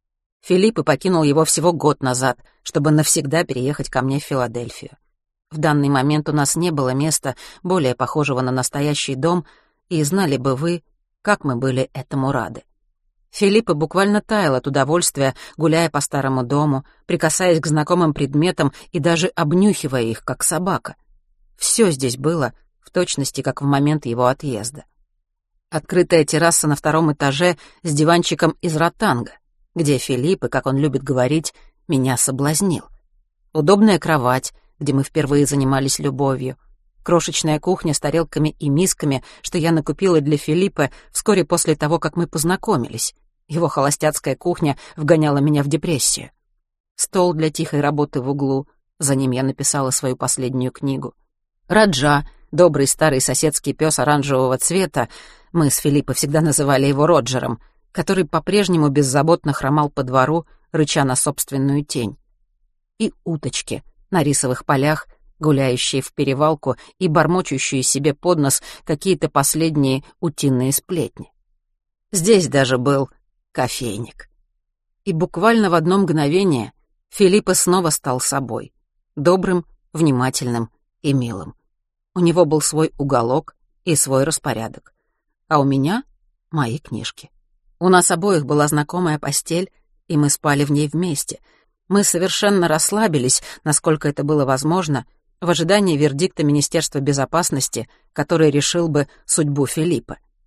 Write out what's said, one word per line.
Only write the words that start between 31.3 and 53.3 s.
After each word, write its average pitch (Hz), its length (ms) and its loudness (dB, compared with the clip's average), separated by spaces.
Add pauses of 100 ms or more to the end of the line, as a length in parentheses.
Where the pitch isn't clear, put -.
меня 131 300 0
соблазнил. 143 720 -2 (640)
Удобная 190 460 4
кровать, 127 540 0 (260)
где 143 120 -4
мы 135 120 0
впервые 143 420 0
занимались 135 520 0
любовью. 135 600 -4 (460)
Крошечная 160 540 0
кухня 170 360 -2
с - 80 -4
тарелками 151 480 0 (100)
и 151 80 -6
мисками, 143 560 0 (180)
что - 160 -6
я 165 140 0
накупила 160 480 2
для 147 160 0
Филиппа 160 560 -2 (220)
вскоре 190 320 2
после 170 320 0
того, 156 220 0
как - 180 -6
мы 170 100 0
познакомились. 151 880 -2 (320)
Его 156 220 0
холостяцкая 143 680 0
кухня 160 420 -2 (200)
вгоняла 151 400 4
меня 147 260 4
в 143 60 -4
депрессию. 156 640 -2 (640)
Стол 180 360 0
для 156 160 0
тихой 151 300 -4
работы 147 400 -2
в 127 100 -4
углу, 139 380 -2 (320)
за 135 160 0
ним 131 160 0
я 123 100 -2
написала 135 500 -2
свою 127 260 -2
последнюю 127 560 -4
книгу. 139 420 -6 (540)
Раджа, 147 580 2 (240)
добрый 147 360 4
старый 135 340 2
соседский 139 500 -2